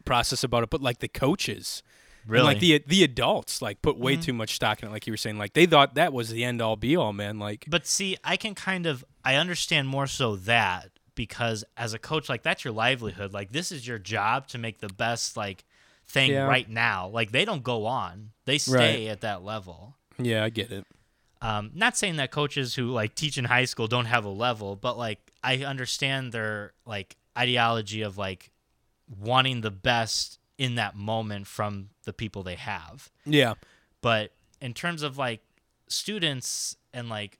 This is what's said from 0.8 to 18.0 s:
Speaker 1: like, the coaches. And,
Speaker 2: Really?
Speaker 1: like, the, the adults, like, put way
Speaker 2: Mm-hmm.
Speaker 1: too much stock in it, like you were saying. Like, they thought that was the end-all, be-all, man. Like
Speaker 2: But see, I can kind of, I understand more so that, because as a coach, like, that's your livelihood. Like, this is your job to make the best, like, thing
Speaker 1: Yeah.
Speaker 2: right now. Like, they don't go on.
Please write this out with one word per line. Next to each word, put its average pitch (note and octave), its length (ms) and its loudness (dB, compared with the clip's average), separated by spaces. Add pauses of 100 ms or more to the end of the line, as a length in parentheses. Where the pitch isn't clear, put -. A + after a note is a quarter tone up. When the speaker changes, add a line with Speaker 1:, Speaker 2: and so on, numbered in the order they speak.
Speaker 1:
like, B2 180 0
the - 80 -4
coaches. - 760 -2 (420)
And, A2 80 -12
Speaker 2:
Really? B2 140 8
Speaker 1:
like, C#3 140 6
the, D3+ 260 8
the F3+ 180 6
adults, C3 580 2
like, G#2 200 -6
put D3 160 2
way C3 160 2
Speaker 2:
Mm-hmm. E3 80 0
Speaker 1:
too D3+ 120 -2
much A2 220 -4
stock G#2+ 280 0
in G#2+ 60 -10
it, - 20 -12
like G#2+ 160 -10
you A2 60 -4
were G#2 40 -4
saying. G#2+ 220 -6
Like, G#2 140 -6
they E3 120 8
thought C#3+ 300 8
that D#3+ 180 6
was A#2 160 -2
the A2+ 140 -4
end-all, A#2 320 0
be-all, A#2 380 2
man. G#2 260 -6
Like G#2 300 -8
Speaker 2:
But E3+ 180 0
see, F#3+ 360 -2
I E3+ 140 0
can G#3 160 -8
kind F#3 320 -4
of, C3+ 180 -2 (220)
I C3 100 4
understand D#3+ 520 0
more C3+ 200 0
so A#2 280 0
that, G2 540 2 (260)
because A2+ 480 -4 (140)
as A2 160 -6
a A2+ 60 -8
coach, D#3 300 -4
like, B2 140 -4
that's F3 220 -2
your A#2+ 80 -4
livelihood. G#2+ 600 -2
Like, G2+ 200 -8
this E3 180 -4
is B2+ 160 -10
your A#2+ 100 -6
job G#2+ 520 -2
to B2+ 100 -10
make A2+ 220 -8
the G#2 80 -8
best, A#2 480 -2
like, G2 260 -8 (420)
thing C3+ 260 4
Speaker 1:
Yeah. C3+ 120 2
Speaker 2:
right B2+ 260 2
now. A2 380 0
Like, A2 240 -2
they C#3 140 2
don't E3+ 180 -4
go A#2 220 -2
on. G#2+ 460 -4 (140)